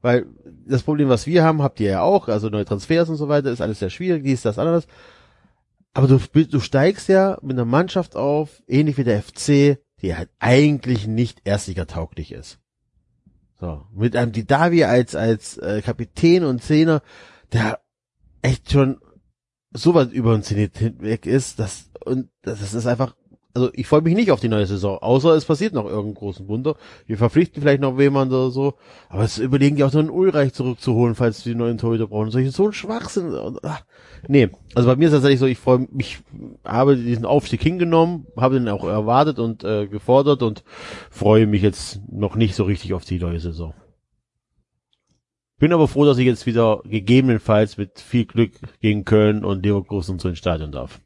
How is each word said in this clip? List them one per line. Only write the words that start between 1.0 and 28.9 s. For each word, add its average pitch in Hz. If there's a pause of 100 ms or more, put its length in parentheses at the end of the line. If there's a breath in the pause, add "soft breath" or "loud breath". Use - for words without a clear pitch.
was 120
wir 165
haben, 160
habt 131
ihr 104
ja 95
auch, 185
also 107
neue 104
Transfers 160
und 160
so 147
weiter, 143
ist 120
alles 104
sehr 95
schwierig, 170
dies, 135
das, 110
anderes. 165 (1040 soft breath)
Aber 131
du, 131
du 156
steigst 165
ja 190
mit 131
einer 120
Mannschaft 170
auf, 147
ähnlich 143
wie 135
der 113
F -
C, 143 (240)
die 87
halt 85 (100)
eigentlich 123
nicht 113
erstligatauglich 85
ist. - (1000)
So, 78
mit 104
einem 120
Didavi 143
als, 123
als, 110
äh, 104
Kapitän 165
und 127
Zehner, 156 (500 loud breath)
der 110 (600)
echt -
schon 139 (720)
so 160
weit 135
über 113
den 107
Zenit 104
hinweg 113
ist, 127
dass, - (140)
und 131 (120)
das, 101
das 101
ist 117
einfach, 120 (380)
also 123
ich 123
freue 151
mich 165
nicht 214
auf 120
die 120
neue 107
Saison, 98
außer 131
es 156
passiert 170
noch 110
irgendein 104
großen 98
Wunder. 131 (280 loud breath)
Wir 110
verpflichten 147
vielleicht 143
noch 131
jemanden 139
oder 127
so, 135 (340 soft breath)